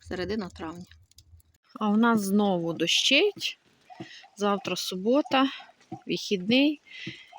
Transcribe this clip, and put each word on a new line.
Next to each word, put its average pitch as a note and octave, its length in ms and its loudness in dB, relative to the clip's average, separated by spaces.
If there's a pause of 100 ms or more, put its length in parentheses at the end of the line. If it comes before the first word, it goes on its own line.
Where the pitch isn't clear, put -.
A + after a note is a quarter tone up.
середина F3+ 480 -6
травня. E3+ 360 -12 (880)
А A3 140 -2
в G#3 100 4
нас A3+ 220 4
знову G3 520 0
дощить. - 880 2 (760)
Завтра G3+ 400 -2
субота, C4 720 0 (580)
вихідний. A#3+ 760 0 (580)